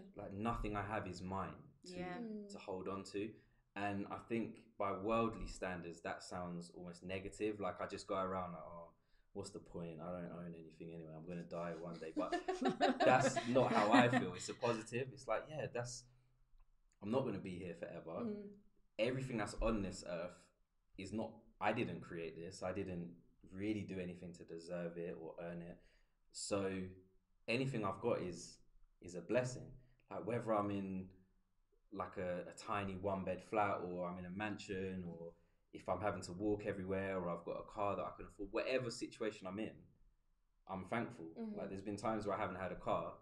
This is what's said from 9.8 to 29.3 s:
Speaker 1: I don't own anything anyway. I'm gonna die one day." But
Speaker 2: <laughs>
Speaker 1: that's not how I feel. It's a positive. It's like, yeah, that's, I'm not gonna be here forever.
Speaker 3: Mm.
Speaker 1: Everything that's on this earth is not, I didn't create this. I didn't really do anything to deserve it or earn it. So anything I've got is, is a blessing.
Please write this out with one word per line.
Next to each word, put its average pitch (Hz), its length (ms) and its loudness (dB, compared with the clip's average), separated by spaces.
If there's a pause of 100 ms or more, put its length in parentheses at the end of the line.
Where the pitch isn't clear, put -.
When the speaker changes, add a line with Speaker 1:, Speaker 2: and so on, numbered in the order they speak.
Speaker 1:
I 85 100 -6
don't 90 220 -4
own 87 220 -6
anything 82 400 -10
anyway. 80 220 -8
I'm 80 120 -10
gonna 87 140 -4
die 85 380 -4
one 85 140 -6
day." 80 220 -6
But - 180 0 (640)
Speaker 2:
<laughs> - 60 6
Speaker 1:
that's 247 320 10 (120)
not 127 240 8
how 107 200 8
I 123 160 12
feel. 120 260 4
It's - 140 -6
a 104 60 -2
positive. 120 580 2
It's - 160 -8
like, 110 200 4
yeah, 147 240 -2
that's, 120 320 -2 (1000)
I'm 101 100 -2
not 123 120 4
gonna 101 140 0
be 92 180 -4
here 87 220 -6
forever. 165 460 -6
Speaker 3:
Mm. 208 100 -2 (640)
Speaker 1:
Everything 127 380 2
that's 104 260 0
on 110 200 4
this 90 260 -4
earth 87 280 -4 (600)
is 92 160 -8
not, 110 180 0 (300)
I 104 120 6
didn't 90 280 2
create 82 360 -6
this. 87 280 -8
I 92 80 2
didn't 90 380 -2 (420)
really 101 300 0
do 95 180 -4
anything 87 340 -6
to - 100 -14
deserve 85 520 -4
it 85 240 -4
or 80 200 -8
earn 85 220 -6
it. 85 160 -10 (540)
So 98 360 0 (800)
anything 123 380 2
I've 95 160 0
got 117 220 4
is, - 360 -6 (440)
is 90 120 -8
a 87 60 -4
blessing. 123 500 2 (400)